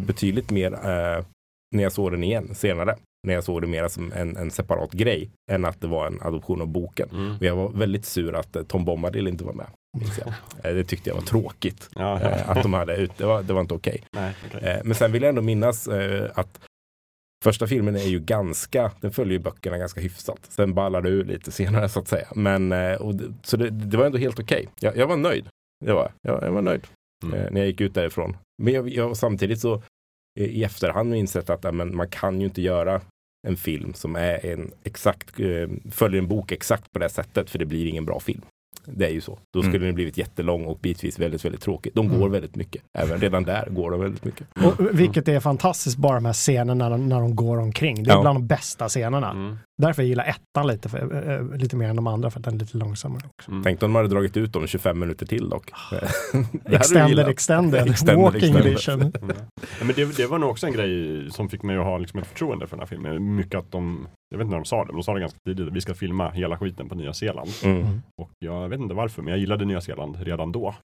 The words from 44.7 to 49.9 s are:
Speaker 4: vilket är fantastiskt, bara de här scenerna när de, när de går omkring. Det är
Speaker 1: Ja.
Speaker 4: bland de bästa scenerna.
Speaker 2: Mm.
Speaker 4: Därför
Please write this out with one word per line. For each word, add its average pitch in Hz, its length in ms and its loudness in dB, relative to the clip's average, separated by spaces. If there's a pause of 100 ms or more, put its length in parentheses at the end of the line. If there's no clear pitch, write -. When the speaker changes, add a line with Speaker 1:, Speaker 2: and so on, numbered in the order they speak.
Speaker 4:
vilket 170 280 4
är 143 120 4
fantastiskt, 139 580 2
bara 139 180 4
de 117 100 2
här 113 80 2
scenerna 123 400 4
när 123 160 2
de, 127 200 2
när 127 120 4
de 117 140 4
går 117 220 2
omkring. 110 460 0
Det 113 80 6
är 101 40 12
Speaker 1:
Ja. 98 60 8
Speaker 4:
bland 143 140 6
de 123 120 0
bästa 120 420 -2
scenerna. 123 420 0
Speaker 2:
Mm. 101 260 -6 (240)
Speaker 4:
Därför - 200 4